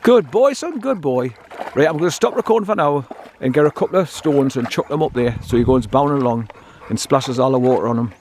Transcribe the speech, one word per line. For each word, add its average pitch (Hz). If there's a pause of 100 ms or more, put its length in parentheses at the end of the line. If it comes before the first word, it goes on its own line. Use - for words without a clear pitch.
Good 214
boy, 262
son, 320
good 247
boy. 127 (440)
Right, 147
I'm 156
gonna 165
stop 233
recording 226
for 208
now 147 (320)
and 127
get 151
a 147
couple 185
of 165
stones 139
and 120
chuck -
them 110
up 117
there 120
so -
he 120
goes 123
bounding 143
along 117 (380)
and 110
splashes 131
all 131
the 131
water 123
on 117
him. 117